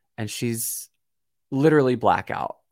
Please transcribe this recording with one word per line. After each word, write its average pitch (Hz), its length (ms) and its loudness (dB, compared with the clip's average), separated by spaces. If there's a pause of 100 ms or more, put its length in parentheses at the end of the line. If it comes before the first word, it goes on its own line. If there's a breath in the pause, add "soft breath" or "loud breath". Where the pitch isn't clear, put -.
(160)
and 107 140 -8
she's - 580 -6 (600)
literally 139 460 4
blackout. - 600 -2 (160)